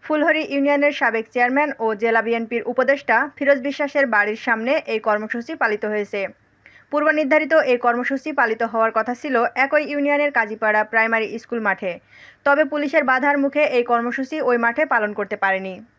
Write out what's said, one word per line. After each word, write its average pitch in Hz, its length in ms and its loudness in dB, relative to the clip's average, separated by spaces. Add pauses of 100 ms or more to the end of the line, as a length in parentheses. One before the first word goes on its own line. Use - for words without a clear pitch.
ফুলহরি 311 420 0
ইউনিয়নের 285 480 0
সাবেক 226 380 -2
চেয়ারম্যান 254 380 0 (100)
ও 226 160 -2
জেলা 226 260 0
বিএনপির 226 460 -4
উপদেষ্টা 254 500 0 (160)
ফিরোজ 285 280 2
বিশ্বাসের 277 460 -2
বাড়ির 214 380 0
সামনে 233 280 0 (140)
এই 226 120 -2
কর্মসূচি 220 560 -4
পালিত 214 300 -2
হয়েছে। 208 360 -4 (680)
পূর্ব 294 220 2
নির্ধারিত 302 420 2 (120)
এই 247 140 2
কর্মসূচি 247 540 -2
পালিত 233 300 0
হওয়ার 226 340 0
কথা 220 180 -2
ছিল 269 200 -4 (200)
একই 277 300 2
ইউনিয়নের 285 460 0
কাজীপাড়া 220 520 0
প্রাইমারি 226 440 0 (120)
স্কুল 233 200 -6
মাঠে, 196 320 -2 (520)
তবে 285 220 4
পুলিশের 294 380 0
বাধার 262 340 2
মুখে 277 340 2
এই 240 120 2
কর্মসূচি 240 580 -2
ওই 247 160 2
মাঠে 233 280 0
পালন 220 280 0
করতে 202 240 -6
পারেনি। 190 380 -2 (240)